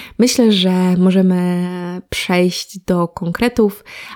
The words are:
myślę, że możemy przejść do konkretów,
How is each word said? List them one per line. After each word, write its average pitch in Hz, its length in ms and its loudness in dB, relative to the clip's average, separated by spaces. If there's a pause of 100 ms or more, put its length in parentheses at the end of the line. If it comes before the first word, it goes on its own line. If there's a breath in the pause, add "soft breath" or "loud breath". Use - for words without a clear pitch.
(200 loud breath)
myślę, 233 320 4
że 185 460 2
możemy 180 680 2 (420)
przejść 180 720 -2
do 175 280 0
konkretów, 202 760 -2 (320 loud breath)